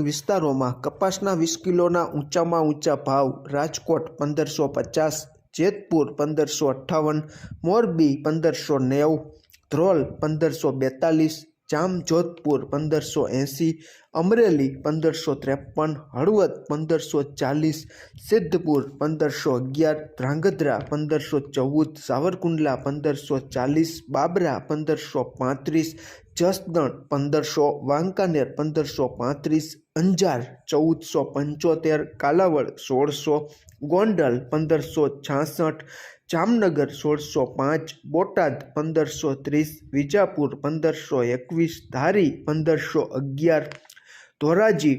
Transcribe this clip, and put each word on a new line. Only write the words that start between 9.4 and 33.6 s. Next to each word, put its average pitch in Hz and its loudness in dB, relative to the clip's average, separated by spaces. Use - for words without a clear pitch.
ધ્રોલ 165 4
પંદરસો 156 0
બેતાલીસ, 156 2
જામજોધપુર 165 0
પંદરસો 151 0
એંસી, 160 -2
અમરેલી 170 4
પંદરસો 156 0
ત્રેપન, 147 -2
હળવદ 180 2
પંદરસો 156 0
ચાલીસ, 151 0
સિદ્ધપુર 160 2
પંદરસો 151 0
અગિયાર, 151 0
ધ્રાંગધ્રા 147 0
પંદરસો 147 -2
ચૌદ, 147 2
સાવરકુંડલા 156 0
પંદરસો 143 -2
ચાલીસ, 147 0
બાબરા 165 0
પંદરસો 151 -2
પાંત્રીસ, 139 0
જસદણ 170 0
પંદરસો, 147 2
વાંકાનેર 165 0
પંદરસો 151 -2
પાંત્રીસ, 147 -2
અંજાર 170 2
ચૌદસો 160 2
પંચોતેર, 151 0
કાલાવડ 156 2
સોળસો, 147 0